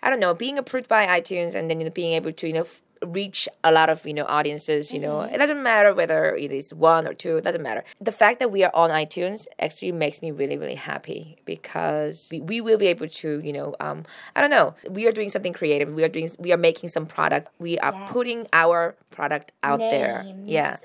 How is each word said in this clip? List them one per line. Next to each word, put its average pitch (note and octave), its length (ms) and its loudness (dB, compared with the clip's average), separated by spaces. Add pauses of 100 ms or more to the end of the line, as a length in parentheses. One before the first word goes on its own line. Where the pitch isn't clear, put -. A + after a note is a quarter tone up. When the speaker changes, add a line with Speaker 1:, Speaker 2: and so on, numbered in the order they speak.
Speaker 1:
I - 60 4
don't C4 100 2
know, F3+ 140 2
being B3+ 240 -6
approved B3+ 300 -6
by G#3+ 200 4
iTunes F3 480 -2
and D#3+ 140 -4
then, D#3+ 100 0
you D#3+ 60 -4
know, D#3+ 60 -6
being E3+ 220 -4
able E3 180 -2
to, D#3+ 160 -8
you D#3+ 60 -4
know, D#3+ 80 0
f-, - 200 -8 (240)
reach F#3+ 440 -4 (160)
a E3 80 8
lot D#3+ 160 8
of, D#3+ 180 -2
you D3+ 60 -6
know, D3 100 -2
audiences, D3 720 -2
you D3+ 80 -6
know. D3+ 140 -4
Speaker 2:
Mm-hmm. - 200 -6
Speaker 1:
It - 40 -8
doesn't C#4+ 220 0
matter G#3 320 6
whether D#3+ 400 2
it C#3+ 200 -6
is C#3 200 -8
one D#3+ 320 6
or - 80 -6
two, E3 220 -4
it D#3+ 80 -2
doesn't F3 180 -2
matter. A2+ 220 -6 (160)
The G3+ 140 -4
fact A#3 260 4
that G3+ 120 0
we G3 120 4
are F3+ 100 2
on E3 180 6
iTunes D#3+ 540 -4 (140)
actually F3+ 320 -4
makes D3+ 300 -4
me E3 100 -8
really, C#3+ 260 -4
really C#3+ 180 -8
happy D3+ 680 -10
because D#3 880 -6
we, E3 80 -8
we G3+ 220 -6
will A3 160 2
be G3+ 100 4
able E3+ 220 0
to, D3+ 320 -6
you D3+ 100 -8
know, C#3+ 300 -8
um, D3+ 240 -8 (320)
I - 20 2
don't D4 100 6
know, A3+ 260 4 (140)
we G#3 180 -2
are A3 40 4
doing G#3+ 180 -2
something F#3 220 -4
creative. D3 420 0
We D#3 120 0
are - 20 4
doing, D#3+ 220 -4 (100)
we F3 140 2
are E3+ 40 4
making E3+ 300 2
some D#3+ 180 -4
product. D#3 440 0 (100)
We E3+ 200 -4
are C#3 120 0
Speaker 2:
Yes. - 220 -10
Speaker 1:
putting A#3 400 -4
our E3+ 420 4 (160)
product D3+ 400 -4 (100)
out C#3+ 180 2
there. C#3+ 440 0
Speaker 2:
Names. G3 240 -16
Speaker 1:
Yeah. A#3+ 380 0